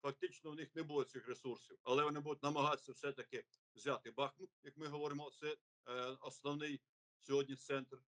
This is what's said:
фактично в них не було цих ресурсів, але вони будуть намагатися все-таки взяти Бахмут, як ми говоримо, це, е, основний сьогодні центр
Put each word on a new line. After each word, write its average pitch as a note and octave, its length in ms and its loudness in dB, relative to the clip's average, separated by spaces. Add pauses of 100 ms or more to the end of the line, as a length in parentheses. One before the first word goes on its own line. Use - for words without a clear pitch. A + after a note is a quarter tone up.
фактично D#3 500 -4
в D3 40 -6
них D#3+ 200 -10
не D#3+ 80 -2
було D3 200 2
цих A#2+ 240 -6
ресурсів, A#2+ 560 -6
але C3+ 200 6
вони D3+ 160 2
будуть C#3+ 240 -4
намагатися C#3+ 480 4
все-таки B2+ 520 -4 (320)
взяти A#2+ 360 -2
Бахмут, C3 380 -2 (140)
як C#3+ 140 -16
ми D#3 100 -4
говоримо, D3 420 -2
це, D3+ 280 -4 (300)
е, B2+ 340 -2
основний D3 600 -2 (380)
сьогодні C#3 360 4
центр C3+ 420 -2 (120)